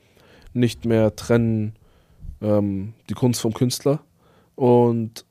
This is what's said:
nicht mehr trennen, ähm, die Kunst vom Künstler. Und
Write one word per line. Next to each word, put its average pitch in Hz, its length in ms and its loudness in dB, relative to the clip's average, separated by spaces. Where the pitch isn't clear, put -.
nicht 120 320 -2
mehr 110 300 2
trennen, 113 580 0
ähm, 104 520 -2
die 107 60 -6
Kunst 123 260 0
vom 113 120 -2
Künstler. 139 480 -2
Und 120 760 2